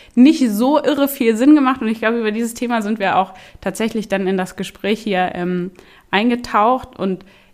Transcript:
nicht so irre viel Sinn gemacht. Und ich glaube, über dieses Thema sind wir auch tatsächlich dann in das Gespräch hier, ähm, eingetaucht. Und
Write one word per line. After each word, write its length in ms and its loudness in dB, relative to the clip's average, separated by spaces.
nicht 340 6
so 340 2
irre 240 0
viel 300 0
Sinn 160 6
gemacht. 280 2
Und 60 -2
ich 120 -4
glaube, 200 0
über 120 -2
dieses 240 -4
Thema 260 -2
sind 160 -4
wir 200 0
auch 160 0
tatsächlich 460 -4
dann 180 -2
in 120 0
das 180 -6
Gespräch 460 -6
hier, 340 -2
ähm, 360 -4
eingetaucht. 880 0
Und 260 -6